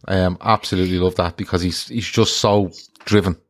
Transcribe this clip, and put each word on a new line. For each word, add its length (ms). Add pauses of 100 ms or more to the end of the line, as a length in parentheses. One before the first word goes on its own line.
Um, 340
absolutely 560
love 180
that, 200
because 260
he's, 280
he's 180
just 300
so 340 (340)
driven. 300 (140)